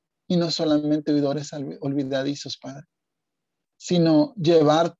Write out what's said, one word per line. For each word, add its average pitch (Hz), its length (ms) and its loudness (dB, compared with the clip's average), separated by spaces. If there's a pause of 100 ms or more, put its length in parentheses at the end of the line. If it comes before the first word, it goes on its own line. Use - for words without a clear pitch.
(260)
y 180 100 -2
no 170 140 0
solamente 151 640 0
oidores 147 400 -2
al-, 147 280 -10
olvidadizos, 139 760 -6
Padre, 135 280 -18 (920)
sino 160 580 2
llevar 160 640 4